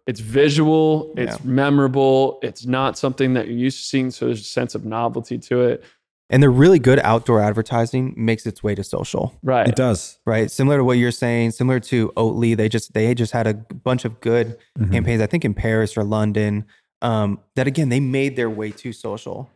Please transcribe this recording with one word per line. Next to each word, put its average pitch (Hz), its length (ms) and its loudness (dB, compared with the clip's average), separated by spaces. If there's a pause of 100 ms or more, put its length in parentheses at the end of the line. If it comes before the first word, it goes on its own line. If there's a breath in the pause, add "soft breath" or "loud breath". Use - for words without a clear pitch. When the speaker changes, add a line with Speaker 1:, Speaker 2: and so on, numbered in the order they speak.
Speaker 1:
it's 110 120 -6
visual, 156 960 2
it's 123 220 -4
Speaker 2:
Yeah. - 80 -16
Speaker 1:
memorable, 135 960 2
it's 117 240 -10
not 131 320 -2
something 131 380 0
that 120 120 -2
you're 120 100 -6
used 127 220 -2
to - 60 -14
seeing, 131 260 -2
so - 140 -8
there's 117 160 -2
a - 20 -16
sense 123 320 -4
of 110 80 -8
novelty 117 540 -4
to 123 240 -2
it. 120 220 0 (480 soft breath)
Speaker 2:
And 131 100 6
the 143 80 8
really 147 300 6
good 127 200 4
outdoor 113 420 2
advertising 117 760 -2
makes 113 300 -2
its - 160 -8
way 104 100 -2
to 98 100 -6
social. - 600 -6
Speaker 1:
Right. 123 240 2
Speaker 3:
It 120 80 0
does. 123 500 -2
Speaker 2:
Right? 110 240 0
Similar 139 280 2
to 135 60 2
what 123 140 4
you're 120 140 2
saying, 117 400 0
similar 127 300 0
to 113 340 0
Oatly, 113 420 0
they 110 120 2
just, 110 240 -4
they 110 200 2
just 120 200 -2
had 117 140 -2
a 107 60 0
bunch 120 520 -4
of 113 160 -10
good 113 360 0 (220 soft breath)
Speaker 3:
Mm-hmm. 101 140 0
Speaker 2:
campaigns, 110 280 0
I 107 60 2
think 165 180 -2
in 104 80 -2
Paris 110 440 -2
or 110 80 0
London, 107 600 -2 (380 soft breath)
um, 107 360 -2 (160)
that 131 120 0
again, 143 220 0
they 123 100 2
made 135 380 -2
their 120 120 -2
way 107 220 -6
to 117 220 -12
social. 104 640 -12